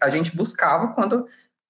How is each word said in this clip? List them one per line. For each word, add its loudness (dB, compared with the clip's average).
A 4
gente -2
buscava 0
quando, 0